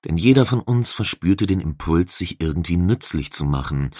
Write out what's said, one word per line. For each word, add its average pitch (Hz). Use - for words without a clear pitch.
denn 80
jeder 127
von 123
uns 120
verspürte 98
den 95
Impuls, 82
sich -
irgendwie 82
nützlich 90
zu -
machen, 69